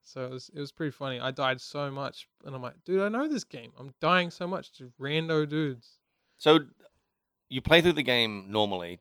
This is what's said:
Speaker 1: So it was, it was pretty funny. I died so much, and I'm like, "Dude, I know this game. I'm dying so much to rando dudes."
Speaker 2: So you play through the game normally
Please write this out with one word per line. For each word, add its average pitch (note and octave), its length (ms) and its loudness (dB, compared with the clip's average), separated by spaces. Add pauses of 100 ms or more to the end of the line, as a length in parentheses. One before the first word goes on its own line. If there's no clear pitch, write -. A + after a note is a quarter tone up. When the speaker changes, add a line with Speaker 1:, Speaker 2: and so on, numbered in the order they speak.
Speaker 1:
So C3 220 -12
it B2+ 40 -10
was, B2+ 220 -14
it D3+ 80 -14
was C#3+ 120 -12
pretty D#3 180 -6
funny. C3 300 -8
I B2+ 100 -4
died C3 300 -2
so C#3+ 300 -8
much, C#3 380 -12 (160)
and C#3 100 -14
I'm C3 60 -10
like, B2 140 -12 (100)
"Dude, F#3+ 160 0
I G3+ 80 0
know B3+ 200 -2
this C#4+ 160 -4
game. A#2+ 340 -18
I'm C3+ 220 -16
dying F3 300 2
so F3+ 160 -10
much F3+ 320 -8
to B2 220 -18
rando D#3 480 0
dudes." C#3+ 500 -4 (400)
Speaker 2:
So D#3 220 8 (880)
you B2+ 140 -6
play E3 180 8
through E3+ 120 4
the D3 100 0
game A2+ 480 0
normally F#2+ 500 0